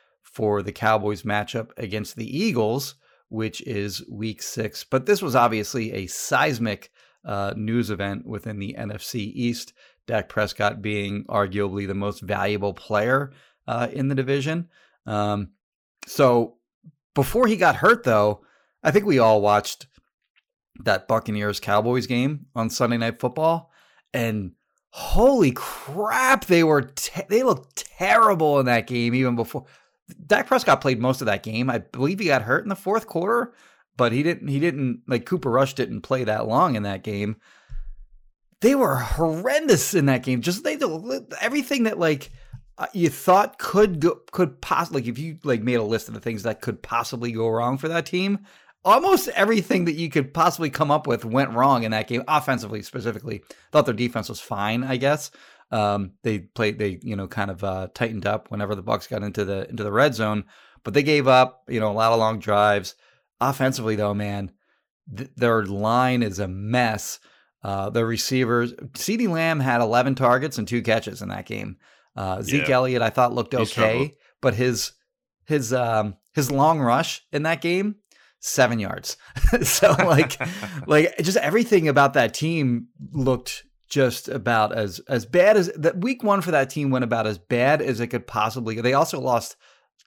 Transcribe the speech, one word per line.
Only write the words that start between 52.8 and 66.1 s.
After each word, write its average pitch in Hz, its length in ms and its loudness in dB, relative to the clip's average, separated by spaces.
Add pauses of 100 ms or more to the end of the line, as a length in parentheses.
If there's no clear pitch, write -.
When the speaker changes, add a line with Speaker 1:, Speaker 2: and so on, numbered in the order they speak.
Speaker 1:
specifically. 110 600 -8 (300)
Thought 147 140 6
their 123 80 -2
defense 117 340 -2
was 113 120 -12
fine, 110 440 -4
I 131 120 -4
guess. 139 340 -2 (400)
Um, 104 420 -2 (100)
they 110 160 -2
played, 104 400 -2
they, 101 240 -4
you 107 140 -8
know, 98 100 -6
kind 101 240 -6
of, 90 140 -10
uh, 95 280 -6
tightened 113 340 -6
up 107 240 -4
whenever 104 240 -4
the 95 100 -8
Bucs 107 240 -4
got 107 140 -6
into 104 220 -4
the, 98 240 -6
into 107 140 -10
the 104 100 -4
red 127 220 2
zone, 107 300 -2 (380)
but 107 120 -10
they 147 80 4
gave 147 260 2
up, 127 400 4
you 117 120 -2
know, 107 100 0
a - 20 -6
lot 110 200 2
of 117 80 4
long 110 180 0
drives. 104 560 2 (460)
Offensively, 131 560 0
though, 104 180 0
man, 101 380 -4 (640)
th-, 104 220 -12
their 117 300 2
line 120 560 2